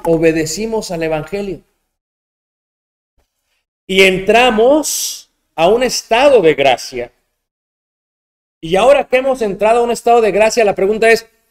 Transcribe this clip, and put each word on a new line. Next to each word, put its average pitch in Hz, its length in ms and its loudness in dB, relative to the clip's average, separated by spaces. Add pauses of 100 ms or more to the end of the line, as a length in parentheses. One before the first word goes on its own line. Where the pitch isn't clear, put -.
Obedecimos 165 880 -2
al 165 120 -8
Evangelio. 160 580 -8 (2250)
Y 190 160 2
entramos 226 1300 0 (260)
a 165 120 2
un 233 160 2
estado 247 580 2
de 160 120 2
gracia. 123 580 -2 (1500)
Y 160 140 -6
ahora 254 300 4
que 254 120 -2
hemos 262 240 -2
entrado 214 380 0
a 240 40 2
un 233 80 -2
estado 233 300 2
de 214 100 0
gracia, 214 320 0
la 196 120 0
pregunta 214 360 0
es, 220 160 0 (240)